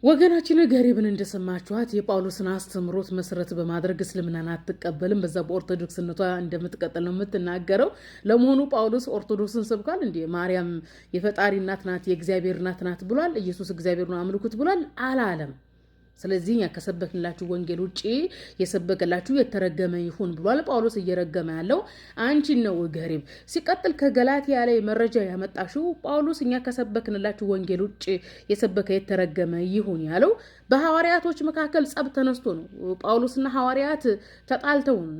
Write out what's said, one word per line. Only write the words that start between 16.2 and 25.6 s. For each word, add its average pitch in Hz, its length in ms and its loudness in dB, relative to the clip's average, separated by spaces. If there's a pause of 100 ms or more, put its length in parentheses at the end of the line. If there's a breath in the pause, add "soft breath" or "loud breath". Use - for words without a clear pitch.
ስለዚህ 185 320 -2
እኛ 226 180 2
ከሰበክንላችሁ 175 760 -6
ወንጌል 175 340 -4
ውጪ 185 200 -6 (580 loud breath)
የሰበከላችሁ 180 760 0
የተረገመ 185 640 2
ይሁን 175 360 -4
ብሏል። 202 300 2
ጳውሎስ 226 320 0
እየረገመ 175 580 -2
ያለው 196 260 0 (380 loud breath)
አንቺን 285 440 2
ነው 196 140 0 (160)
ገሪብ። 160 300 -4 (260 loud breath)
ሲቀጥል 349 480 0
ከገላትያ 269 680 2
ላይ 240 200 4
መረጃ 226 400 0
ያመጣሽው 190 600 -6 (120)